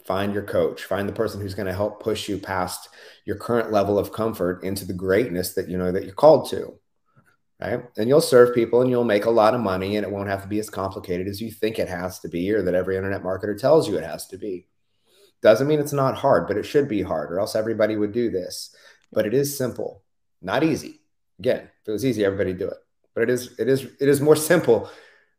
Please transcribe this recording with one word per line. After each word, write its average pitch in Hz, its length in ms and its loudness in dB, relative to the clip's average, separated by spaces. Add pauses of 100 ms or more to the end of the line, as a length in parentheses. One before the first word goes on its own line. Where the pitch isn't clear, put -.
find 98 300 -4
your 101 100 -4
coach, - 400 -2
find 101 240 -4
the 98 60 -4
person 104 260 -4
who's 98 160 -8
gonna 95 180 -4
help 104 280 -4
push 107 260 -4
you 98 120 -4
past 92 500 -4 (340)
your 98 140 -6
current 113 340 -2
level 101 280 2
of 90 120 -2
comfort 101 520 -2
into 98 200 -6
the 95 100 -6
greatness 90 600 0
that 90 160 -4
you 90 80 -4
know 90 140 -2
that 98 140 -2
you're 95 100 -14
called 147 340 6
to. - 240 -8 (880)
Right? 117 200 -4 (160)
And 110 120 0
you'll 147 120 6
serve 123 340 8
people 117 260 4
and 127 80 2
you'll 123 140 2
make 104 220 2
a 113 40 2
lot 113 240 6
of 120 80 -2
money, 95 340 -2
and 101 100 -2
it 95 60 -6
won't 101 180 -4
have 98 120 -2
to 95 60 -14
be 107 120 -4
as 107 100 -6
complicated 95 580 -6
as 101 140 -8
you 113 100 -10
think 110 280 -4
it 85 100 -2
has 90 300 -8
to - 100 -10
be 87 220 -2
or 107 120 2
that 90 100 0
every 92 240 0
internet 98 260 -4
marketer 98 340 -4
tells 135 300 4
you 98 100 -2
it 78 60 -4
has 80 240 -10
to 95 100 -16
be. 92 300 -10 (720)
Doesn't 117 260 6
mean 151 120 2
it's 143 140 -4
not 135 220 2
hard, 110 320 2
but 101 100 -2
it 95 80 -4
should 151 220 2
be 101 140 -2
hard, 82 300 -4
or 87 80 -2
else 107 160 -2
everybody 110 400 0
would 104 160 -2
do 113 180 -2
this. - 460 -8 (360)
But 110 140 0
it 107 80 -2
is 139 240 0
simple, - 460 -6 (380)
not 104 220 0
easy. - 380 -2 (380)
Again, 113 220 0 (200)
if - 60 -20
it - 40 -4
was 107 140 -4
easy, 107 180 0
everybody'd 95 360 0
do 92 80 -4
it. - 100 -10 (360)
But 113 100 -2
it 117 60 2
is, 123 300 -4
it 113 80 -4
is, 131 160 2 (160)
it 139 80 0
is 143 140 4
more 151 140 6
simple 151 540 2 (500)